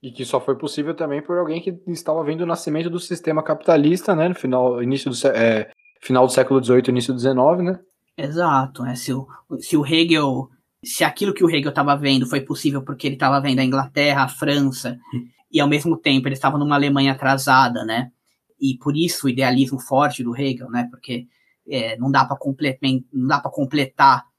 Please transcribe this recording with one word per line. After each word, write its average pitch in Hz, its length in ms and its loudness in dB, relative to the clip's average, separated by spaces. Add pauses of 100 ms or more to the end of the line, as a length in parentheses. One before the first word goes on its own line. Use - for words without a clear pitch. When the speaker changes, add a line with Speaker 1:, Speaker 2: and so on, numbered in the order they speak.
Speaker 1:
E 123 100 -16
que 123 140 -10
só 123 160 -2
foi 135 160 0
possível 151 380 -6
também 147 260 -4
por 175 160 -4
alguém 165 240 -2
que 175 160 -8 (100)
estava 160 360 -4
vendo 160 180 -4
o 175 60 -2
nascimento 165 420 -4
do 170 100 -6
sistema 160 440 -4
capitalista, 160 720 2
né, 160 140 2
no 180 60 -2
final, 127 460 0
início 131 280 -2
do 120 60 -6
sé-, 135 200 2
é, 113 360 2 (300)
final 131 240 6
do 127 80 0
século 135 260 4
dezoito, 123 300 4
início 123 240 0
do 127 40 -4
dezenove, 135 440 2
né? 180 180 -2 (380)
Speaker 2:
Exato, 143 680 -2
é, 123 100 -6
se 131 180 -6
o, 135 140 -8 (320)
se - 160 -4
o 147 100 2
Hegel, 151 640 2 (340)
se - 200 -4
aquilo 190 300 0
que - 100 2
o 170 60 6
Hegel 143 240 -2
tava 143 240 2
vendo 135 280 2
foi 139 140 -2
possível 139 420 -2
porque 139 260 -8
ele 139 100 -4
tava 139 240 2
vendo 135 180 0
a 135 40 2
Inglaterra, 135 600 0
a 127 60 -2
França, 139 680 -2 (540)
e 156 80 2
ao 143 80 4
mesmo 147 300 0
tempo 135 300 0
ele 135 80 -4
estava 147 220 0
numa 147 180 0
Alemanha 139 360 2
atrasada, 131 720 2
né? 117 280 -4 (480)
E 131 180 -2
por 147 180 -2
isso 165 320 -2
o - 20 4
idealismo 131 500 2
forte 139 440 0
do 120 120 -6
Hegel, 127 340 -6
né? 120 200 -4
Porque, - 380 -10 (400)
é, 113 300 -6
não 123 120 -2
dá 139 140 4
pra 131 140 -2
complemen-, 135 760 -2
não 131 160 -2
dá 143 120 2
pra - 120 -6
completar 135 760 2 (140)